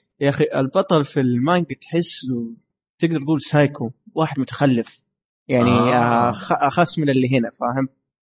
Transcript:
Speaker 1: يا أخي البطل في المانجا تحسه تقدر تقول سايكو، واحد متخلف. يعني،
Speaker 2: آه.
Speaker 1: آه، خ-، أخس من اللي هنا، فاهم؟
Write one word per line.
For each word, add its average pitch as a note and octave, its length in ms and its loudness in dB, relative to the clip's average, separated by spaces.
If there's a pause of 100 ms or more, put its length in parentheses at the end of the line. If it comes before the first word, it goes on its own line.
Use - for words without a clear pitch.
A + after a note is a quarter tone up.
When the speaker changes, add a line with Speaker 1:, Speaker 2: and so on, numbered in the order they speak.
(200)
Speaker 1:
يا C#3+ 80 2
أخي D3 160 0 (100)
البطل D3 500 0
في C#3+ 160 -4
المانجا C3+ 600 0
تحسه B2+ 760 -6 (440)
تقدر E3 220 0
تقول D3 200 -2
سايكو، C#3+ 500 0 (240)
واحد D3+ 260 -2
متخلف. B2+ 600 0 (480)
يعني، B2 220 2
Speaker 2:
آه. A#2+ 580 2
Speaker 1:
آه، A#2+ 40 -2
خ-، - 300 -4
أخس D#3+ 360 0
من D3 120 0
اللي C3 280 2
هنا، A2+ 120 -2
فاهم؟ C3 380 -4 (400)